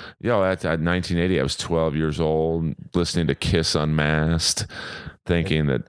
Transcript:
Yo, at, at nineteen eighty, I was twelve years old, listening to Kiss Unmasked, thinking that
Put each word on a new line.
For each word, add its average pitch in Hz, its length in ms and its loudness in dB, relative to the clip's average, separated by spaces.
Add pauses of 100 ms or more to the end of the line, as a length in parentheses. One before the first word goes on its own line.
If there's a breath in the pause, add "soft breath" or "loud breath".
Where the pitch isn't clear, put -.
(200 loud breath)
Yo, 110 220 2
at, 95 220 0
at 82 160 0
nineteen 87 380 0
eighty, 90 200 2
I 67 40 2
was 71 140 0
twelve 80 380 0
years 78 240 0
old, 80 560 0 (200)
listening 85 320 0
to 73 80 2
Kiss - 400 0
Unmasked, 78 920 0 (600 loud breath)
thinking 80 400 2
that 65 220 0